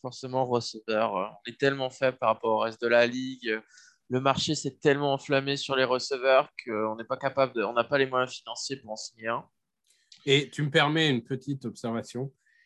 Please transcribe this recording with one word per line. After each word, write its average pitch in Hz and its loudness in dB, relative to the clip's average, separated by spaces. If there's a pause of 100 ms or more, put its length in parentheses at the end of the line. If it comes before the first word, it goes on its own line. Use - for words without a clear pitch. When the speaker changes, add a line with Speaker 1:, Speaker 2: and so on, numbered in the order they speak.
Speaker 1:
forcément 127 -4
receveur. 110 0
Euh, 95 0
on 113 -14
est - -18
tellement 139 0
faible 127 0
par 113 2
rapport 110 2
au 110 2
reste 113 -2
de 120 -2
la 120 6
ligue. 123 -6 (480)
Le 127 0
marché 139 0
s'est - -8
tellement 143 2
enflammé 139 0
sur 135 -4
les 131 4
receveurs 131 2 (160)
qu'on 110 -2
n'est 113 -12
pas 131 -4
capable 135 0
de, 113 -2
on 107 -2
n'a 120 2
pas 139 0
les 135 2
moyens 127 -2
financiers - -10
pour 110 -14
en - -8
signer 110 -12
un. 139 -4 (800)
Speaker 2:
Et 139 4
tu 151 -4
me 143 -2
permets 156 4
une 120 2
petite 135 -6
observation. 120 -6 (320)